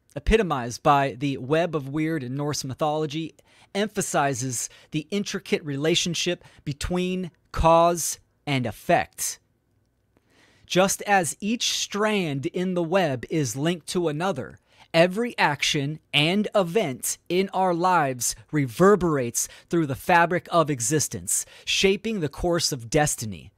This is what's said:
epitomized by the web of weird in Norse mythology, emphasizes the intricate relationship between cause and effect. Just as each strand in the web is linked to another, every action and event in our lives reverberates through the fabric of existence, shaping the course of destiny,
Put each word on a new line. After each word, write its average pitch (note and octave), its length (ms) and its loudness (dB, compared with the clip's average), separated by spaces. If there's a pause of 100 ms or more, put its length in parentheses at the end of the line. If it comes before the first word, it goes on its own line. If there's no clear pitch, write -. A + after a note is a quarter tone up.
(160)
epitomized D3 680 0
by C#3 340 4
the C3+ 200 -2
web D#3 380 0
of C3+ 140 -4
weird D#3 320 -2
in B2+ 140 -8
Norse D3 280 -4
mythology, D3+ 680 -4 (400)
emphasizes C#3 960 -2 (220)
the D#3 180 -4
intricate G3+ 560 -4
relationship D#3+ 760 -2 (200)
between F3+ 680 -4 (200)
cause E3 680 4 (260)
and C3 220 -2
effect. - 720 -2 (1300)
Just F#3 360 2
as F#3+ 360 2
each A3+ 320 -2
strand F#3+ 760 -2
in F#3 300 -4
the F3 80 0
web D#3+ 480 0
is C#3 240 -2
linked D#3+ 320 -2
to F3 220 0
another, D3 500 -6 (340)
every F#3 420 2
action D3+ 640 0 (140)
and E3+ 400 2
event F3 640 0 (120)
in F#3 200 0
our F#3 240 0
lives E3 600 0 (160)
reverberates D3+ 960 2 (240)
through E3 160 0
the C3 80 -4
fabric E3+ 560 2
of D#3+ 180 2
existence, A#2 760 -2 (180)
shaping G3+ 540 0
the D3+ 100 -2
course - 420 -2
of A#2 200 -10
destiny, A2 680 -2